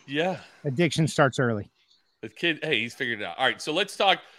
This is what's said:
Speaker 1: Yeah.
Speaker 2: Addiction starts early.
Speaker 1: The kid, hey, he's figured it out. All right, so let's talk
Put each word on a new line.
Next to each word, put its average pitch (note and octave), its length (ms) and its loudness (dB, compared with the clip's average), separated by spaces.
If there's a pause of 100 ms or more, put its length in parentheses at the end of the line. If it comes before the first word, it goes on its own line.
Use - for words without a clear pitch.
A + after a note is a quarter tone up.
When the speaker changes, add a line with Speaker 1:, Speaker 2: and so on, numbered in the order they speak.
Speaker 1:
Yeah. D3+ 340 -2 (240)
Speaker 2:
Addiction D#3 420 2
starts C#3 320 2
early. A2+ 320 -2 (500)
Speaker 1:
The A2 80 -12
kid, E3 320 -2
hey, D3+ 200 0
he's A#2 120 -6
figured A#2 280 -4
it - 20 -6
out. E2+ 160 -8
All C3 60 2
right, A2+ 160 0
so D#3 100 -4
let's G3 240 -2
talk F#3+ 240 4 (200)